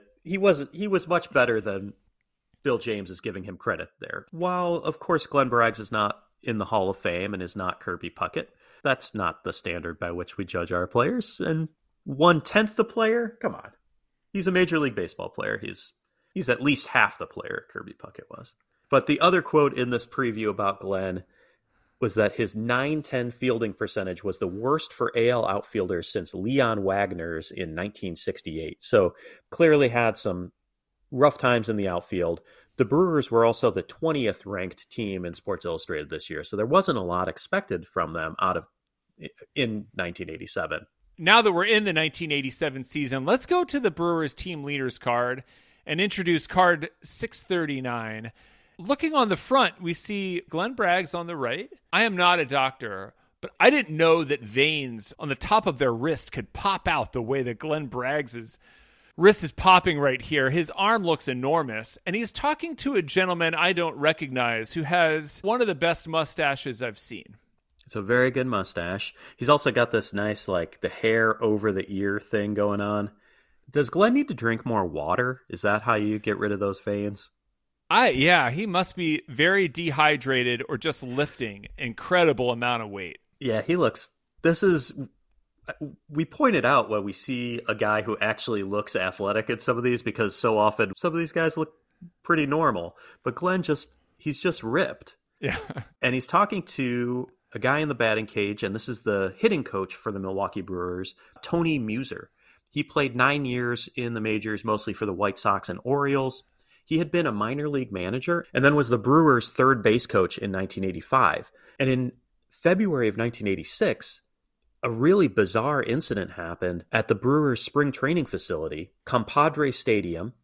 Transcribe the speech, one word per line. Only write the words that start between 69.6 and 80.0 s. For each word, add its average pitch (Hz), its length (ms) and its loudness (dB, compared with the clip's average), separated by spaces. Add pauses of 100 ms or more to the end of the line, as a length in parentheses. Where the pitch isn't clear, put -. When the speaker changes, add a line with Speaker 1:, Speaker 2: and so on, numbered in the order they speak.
Speaker 1:
got 120 220 2
this 107 200 0
nice, 104 360 -4
like, 87 320 -2
the - 80 -4
hair 113 520 2
over 107 300 2
the 95 180 -2
ear 98 300 -2
thing 104 360 -2
going 104 260 0
on. 104 320 -2 (580)
Does 143 200 0
Glenn 214 240 4
need 285 140 2
to 180 60 -6
drink 117 320 0
more 110 180 2
water? 87 640 0
Is - 140 -10
that 104 200 2
how 117 120 2
you 107 240 0
get 104 200 -2
rid 104 120 0
of 101 80 -2
those 98 220 -2
veins? 104 500 -6 (600)
Speaker 2:
I, 226 180 6
yeah, 143 420 4
he 165 140 -4
must 185 320 -2
be 160 320 -2
very 170 400 4
dehydrated 135 1040 2